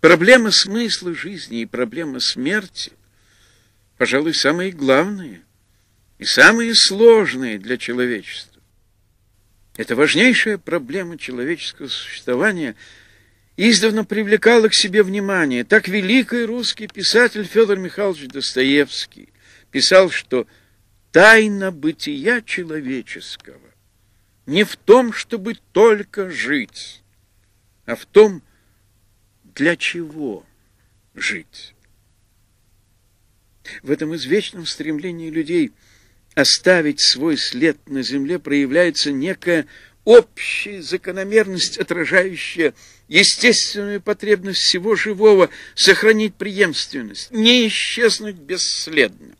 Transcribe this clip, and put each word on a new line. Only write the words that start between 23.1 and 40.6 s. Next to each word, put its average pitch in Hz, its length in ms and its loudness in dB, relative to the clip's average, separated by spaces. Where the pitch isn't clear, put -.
не 175 180 0
в - 120 -10
том, 233 360 6
чтобы 214 440 -8
только 202 580 2
жить, 143 720 -8
а 117 100 -6
в - 100 -18
том, 202 360 6
для 165 220 0
чего 151 680 -8
жить". - 600 -10
В 131 80 -8
этом 156 240 -4
извечном 165 520 -4
стремлении 160 640 -10
людей 156 420 -4
оставить 156 680 0
свой 143 380 -2
след 147 400 -2
на 135 140 -6
земле 143 360 -6
проявляется 147 760 -2
некая 165 540 -4
общая 208 800 2